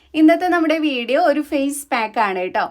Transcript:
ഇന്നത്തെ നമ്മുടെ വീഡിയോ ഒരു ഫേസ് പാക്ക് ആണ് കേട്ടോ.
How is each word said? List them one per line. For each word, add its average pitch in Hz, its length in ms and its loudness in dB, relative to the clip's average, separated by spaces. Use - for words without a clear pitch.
ഇന്നത്തെ 330 320 4
നമ്മുടെ 320 220 0
വീഡിയോ 254 320 -2
ഒരു 285 100 0
ഫേസ് 277 280 -2
പാക്ക് 226 340 -2
ആണ് 185 160 -4
കേട്ടോ. 185 280 -4